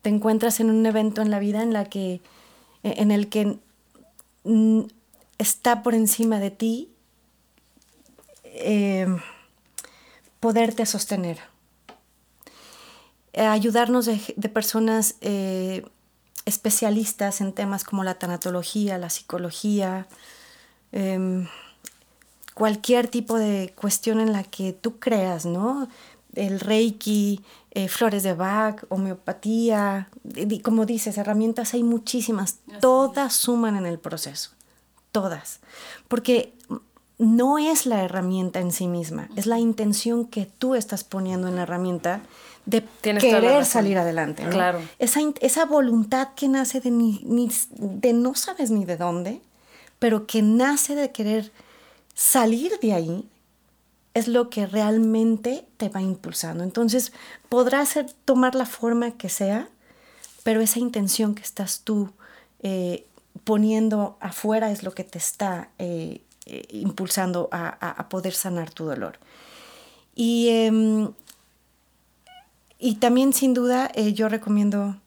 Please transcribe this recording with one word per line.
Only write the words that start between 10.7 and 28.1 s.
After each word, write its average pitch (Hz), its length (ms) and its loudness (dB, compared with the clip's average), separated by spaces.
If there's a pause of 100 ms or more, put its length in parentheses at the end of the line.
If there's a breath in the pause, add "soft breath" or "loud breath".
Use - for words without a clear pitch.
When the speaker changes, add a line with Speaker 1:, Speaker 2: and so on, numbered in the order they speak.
Speaker 1:
sostener. 190 540 -4 (1900 loud breath)
Eh, 220 120 2
ayudarnos 226 600 4
de, 220 140 0 (160)
de 208 140 -4
personas, 220 720 0
eh, 190 640 -4 (600)
especialistas 208 960 -2
en 196 120 -4
temas 196 300 -4
como 196 200 -4
la 185 120 -2
tanatología, 180 840 -6
la 175 120 -10
psicología, 190 1000 -4 (840 soft breath)
em, 185 560 -2 (1080 loud breath)
cualquier 214 520 2
tipo 226 300 -2
de 202 420 -2
cuestión 214 400 0
en 220 140 2
la 196 100 -2
que 190 300 -6
tú 233 260 -8
creas, 185 460 0
¿no? 226 420 -2 (480 loud breath)
El 196 240 -2
Reiki, 208 840 0 (280 soft breath)
eh, 190 160 -2
flores 202 360 0